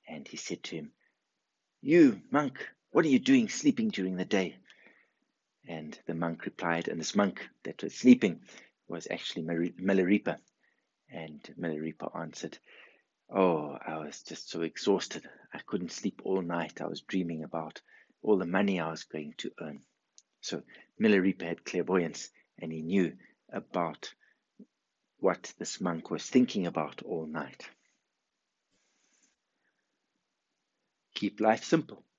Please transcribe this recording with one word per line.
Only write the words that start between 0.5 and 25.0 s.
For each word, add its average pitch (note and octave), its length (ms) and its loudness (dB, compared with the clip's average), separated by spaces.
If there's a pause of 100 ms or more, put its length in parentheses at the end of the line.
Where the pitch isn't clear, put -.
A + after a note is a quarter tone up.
to E2+ 120 -8
him, D2+ 160 -10 (880)
"You, C#3 400 6 (100)
monk, C#3+ 240 0 (360)
what - 140 4
are D#3+ 40 2
you C3 100 6
doing B2+ 300 6
sleeping A2+ 400 2
during F#2 280 -2
the F#2 80 -2
day?" F#2 320 0 (1120)
And D#2 380 -10
the E2+ 80 -6
monk E2 300 -4
replied, E2+ 440 -2
and - 120 -4
this - 160 -4
monk G2+ 320 2 (160)
that - 180 -10
was - 120 -6
sleeping A#2+ 460 6 (480)
was - 220 -10
actually - 320 -6
Mari-, E2+ 380 -2
Milarepa. F#2+ 580 2 (720)
And D#2+ 300 -14 (180)
Milarepa D#2+ 580 -6
answered, D#2+ 420 -10 (680)
"Oh, D#2+ 560 2
I D#2+ 140 -6
was D2+ 240 -12
just - 280 -14
so E2 120 -4
exhausted. - 680 -2 (240)
I - 140 -10
couldn't F2+ 240 -4
sleep - 320 -6
all F#2+ 200 0
night. E2+ 380 -4
I D#2 60 -4
was E2 140 -8
dreaming E2+ 420 -4
about D#2+ 380 -8 (420)
all G#2+ 160 4
the F#2 80 0
money F#2+ 320 2
I D#2+ 120 -2
was D#2+ 120 -10
going D2+ 360 -10
to - 120 -8 (100)
earn." D2+ 200 -12 (600)
So - 220 -8 (380)
Milarepa F#2+ 420 4
had E2+ 220 -6
clairvoyance, F2 680 0 (300)
and E2 120 -8
he D#2+ 100 -8
knew F2 340 0 (360)
about - 640 -6 (1040)